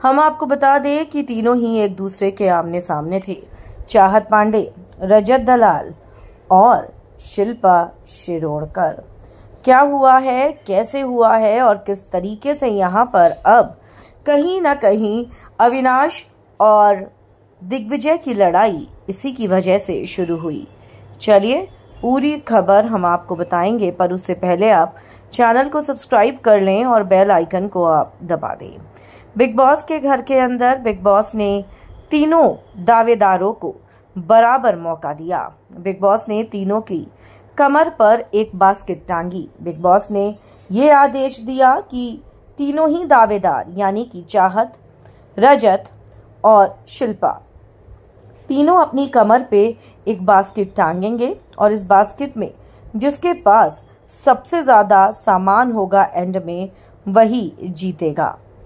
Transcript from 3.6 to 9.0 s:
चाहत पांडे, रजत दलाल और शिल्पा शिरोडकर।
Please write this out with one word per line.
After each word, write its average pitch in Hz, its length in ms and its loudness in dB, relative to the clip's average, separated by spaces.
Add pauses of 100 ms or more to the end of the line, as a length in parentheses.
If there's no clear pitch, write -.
चाहत 208 420 4
पांडे, 214 440 0 (280)
रजत 208 380 2
दलाल 220 540 0 (560)
और 196 420 4 (280)
शिल्पा 196 720 0 (160)
शिरोडकर। 156 920 -8 (600)